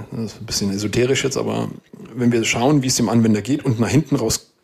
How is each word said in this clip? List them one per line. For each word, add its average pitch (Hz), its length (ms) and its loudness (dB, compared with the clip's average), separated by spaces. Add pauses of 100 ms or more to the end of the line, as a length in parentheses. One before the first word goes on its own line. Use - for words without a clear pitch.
(120)
das 113 200 -8
ist - 80 -20
ein 110 60 -12
bisschen 98 260 -2
esoterisch 117 520 0
jetzt, - 120 -4
aber 113 320 -2 (460)
wenn 120 180 2
wir 117 120 2
schauen, 131 380 2
wie 127 40 -4
es 127 100 0
dem 117 140 2
Anwender 110 320 4
geht 127 240 -2
und 117 140 0
nach 110 80 2
hinten 135 280 2
raus 110 360 -4 (120)